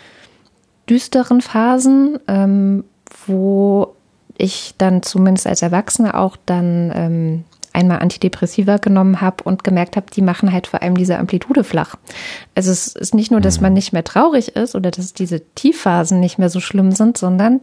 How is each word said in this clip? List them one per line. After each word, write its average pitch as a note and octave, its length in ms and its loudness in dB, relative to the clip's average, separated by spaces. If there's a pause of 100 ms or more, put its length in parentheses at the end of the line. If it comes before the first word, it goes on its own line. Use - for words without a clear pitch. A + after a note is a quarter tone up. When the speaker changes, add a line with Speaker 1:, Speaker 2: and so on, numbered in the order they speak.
(880)
Speaker 1:
düsteren B3 540 2
Phasen, C4 760 2 (100)
ähm, G3 560 2 (420)
wo G3 680 2 (420)
ich - 420 -4
dann F#3 240 2
zumindest F#3 460 2
als F3+ 140 -2
Erwachsene F#3+ 540 0
auch F#3+ 200 -2 (100)
dann, F3 480 0
ähm, E3 500 -2 (300)
einmal F3+ 260 2
Antidepressiva F#3+ 760 -2
genommen F#3+ 420 2
hab F#3 260 -2
und F#3 160 -2
gemerkt F3 340 -2
hab, F#3+ 140 -6
die G3 120 -2
machen F#3 300 0
halt F3+ 140 -2
vor - 160 -6
allem F3+ 140 0
diese F3+ 220 0
Amplitude F3+ 440 -2
flach. D#3+ 340 -4 (600)
Also F#3 160 0
es - 240 -4
ist - 180 -6
nicht A3 160 0
nur, A3 100 2
dass F#3 180 0
Speaker 2:
Mhm. - 60 0
Speaker 1:
man F#3+ 100 4
nicht G3 180 0
mehr E3 100 -2
traurig C4 540 0
ist A#3 180 -4
oder F#3 160 -2
dass F3+ 220 -10
diese F3 280 -6 (140)
Tiefphasen F#3 640 0
nicht F3+ 200 0
mehr F3+ 100 2
so F3+ 120 -2
schlimm F#3+ 320 0
sind, A3+ 260 2
sondern G3+ 440 2